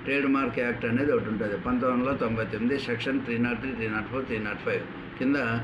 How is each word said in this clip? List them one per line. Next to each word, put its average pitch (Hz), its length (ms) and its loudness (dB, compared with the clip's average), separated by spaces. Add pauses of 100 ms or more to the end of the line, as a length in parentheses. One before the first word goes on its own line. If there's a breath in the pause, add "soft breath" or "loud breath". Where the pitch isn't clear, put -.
ట్రేడ్‌మార్క్ 135 560 2
యాక్ట్ 120 260 0
అనేది 131 260 2
ఒకటి 107 180 2
ఉంటుంది. 104 280 0
పంతొమ్మిది 123 520 2
వందల 131 80 0
తొంభై 113 260 0
తొమ్మిది 117 360 0
సెక్షన్ 127 420 -2
త్రీ 117 160 -2
నాట్ 120 240 0
త్రీ, 131 100 -4
త్రీ 113 160 -4
నాట్ 107 200 -2
ఫోర్, 127 180 -4
త్రీ 117 120 -2
నాట్ 104 240 -4
ఫైవ్ 98 200 0 (380)
కింద 139 160 4 (280)